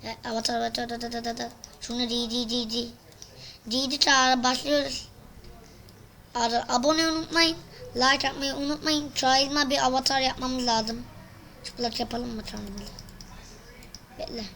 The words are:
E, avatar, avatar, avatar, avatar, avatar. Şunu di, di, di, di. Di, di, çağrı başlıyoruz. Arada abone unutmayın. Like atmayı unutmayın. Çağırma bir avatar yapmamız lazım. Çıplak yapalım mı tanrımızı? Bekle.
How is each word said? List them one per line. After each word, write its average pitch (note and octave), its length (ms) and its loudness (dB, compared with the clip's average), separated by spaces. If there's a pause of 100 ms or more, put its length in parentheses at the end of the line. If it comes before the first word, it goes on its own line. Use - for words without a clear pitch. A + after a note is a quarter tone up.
E, A3+ 260 -8
avatar, A3+ 300 0
avatar, A#3 240 -2
avatar, A#3 240 -6
avatar, A#3 240 -6
avatar. A#3+ 160 -6 (340)
Şunu A#3+ 280 -2
di, A#3+ 200 -2
di, A#3 200 -2
di, A#3 200 -2
di. A#3 180 -2 (840)
Di, C4 200 0
di, C#4+ 80 -2
çağrı B3+ 440 6
başlıyoruz. C#4 640 2 (1300)
Arada A#3 340 2
abone D#4 380 4
unutmayın. E4 500 2 (380)
Like C4+ 340 4
atmayı C4+ 260 -4
unutmayın. D4 600 -2
Çağırma C#4 540 4
bir C#4 160 2
avatar C4 360 2
yapmamız B3+ 440 0
lazım. A3+ 380 0 (600)
Çıplak A#3+ 360 -4
yapalım A#3 360 -4
mı G#3+ 60 -8 (100)
tanrımızı? G#3 420 -10 (1300)
Bekle. A3+ 240 -8 (120)